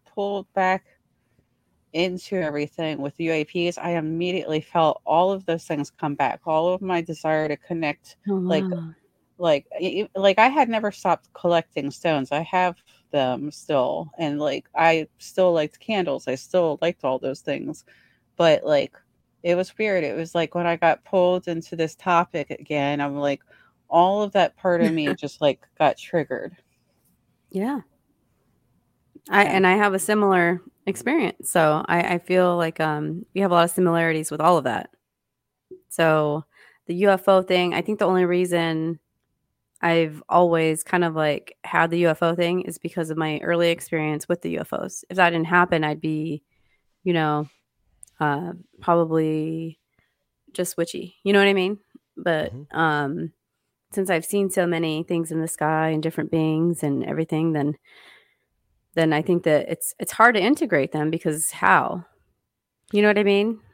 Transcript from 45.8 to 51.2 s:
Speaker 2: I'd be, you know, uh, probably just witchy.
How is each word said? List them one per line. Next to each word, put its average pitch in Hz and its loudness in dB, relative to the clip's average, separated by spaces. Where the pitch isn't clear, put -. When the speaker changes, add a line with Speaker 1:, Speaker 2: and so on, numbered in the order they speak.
Speaker 2:
I'd 151 -4
be, 156 -4
you 180 0
know, 151 0
uh, 147 -2
probably 160 0
just - -6
witchy. - -6